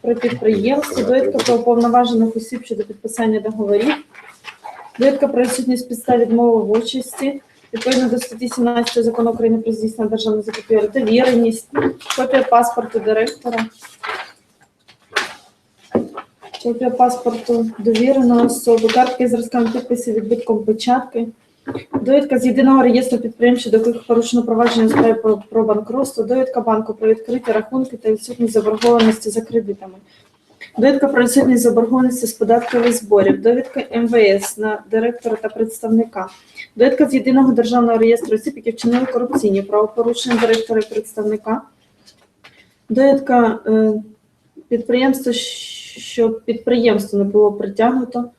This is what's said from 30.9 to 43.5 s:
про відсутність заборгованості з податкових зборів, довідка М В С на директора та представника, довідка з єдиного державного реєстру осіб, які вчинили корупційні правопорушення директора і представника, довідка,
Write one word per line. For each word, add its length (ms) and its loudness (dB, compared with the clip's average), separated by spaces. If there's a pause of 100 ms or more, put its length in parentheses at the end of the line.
про 140 2
відсутність 400 4
заборгованості 640 2
з 60 -4
податкових 600 2
зборів, 500 2
довідка 500 0
М 140 0
В 80 0
С 440 2
на 320 -4
директора 460 -2
та 120 -8
представника, 800 -2 (480)
довідка 320 4
з 60 -4
єдиного 380 4
державного 460 2
реєстру 380 2
осіб, 200 -6
які 140 -6
вчинили 360 -2
корупційні 560 -2
правопорушення 760 -2
директора 400 0
і 100 -6
представника, 720 -6 (1300)
довідка, 800 2